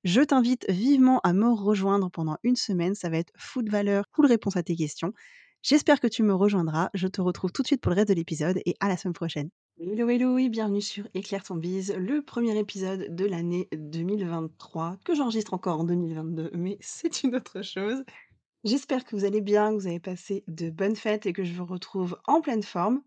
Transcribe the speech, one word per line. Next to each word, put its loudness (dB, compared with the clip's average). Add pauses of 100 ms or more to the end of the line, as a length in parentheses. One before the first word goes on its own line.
Je 4
t'invite 2
vivement 6
à 4
me 4
rejoindre 2
pendant -2
une 2
semaine. 0
Ça -6
va 0
être -2
full -6
valeur, 2
full 4
réponse 4
à 0
tes -2
questions. -4 (500)
J'espère 4
que 2
tu 0
me 4
rejoindras. 2
Je -2
te -4
retrouve 0
tout -4
de -2
suite 2
pour 0
le 2
reste 2
de 6
l'épisode -2
et 0
à 0
la 0
semaine -4
prochaine. -6 (280)
Hello, -2
hello 2
et 2
bienvenue 0
sur -10
Éclaire -6
ton -10
bise, -4
le -2
premier -2
épisode -4
de -2
l'année -2
deux -8
mille -2
vingt-trois, -6
que 0
j'enregistre -2
encore -2
en 0
deux 0
mille -2
vingt-deux, -6
mais -4
<laughs> -20
c'est -6
une 0
autre -6
chose. -4 (600)
J'espère 0
que -10
vous 0
allez 2
bien, 4
que 0
vous -4
avez -4
passé -8
de -6
bonnes 0
fêtes -2
et -2
que -4
je -4
vous -8
retrouve -6
en 4
pleine -2
forme. -2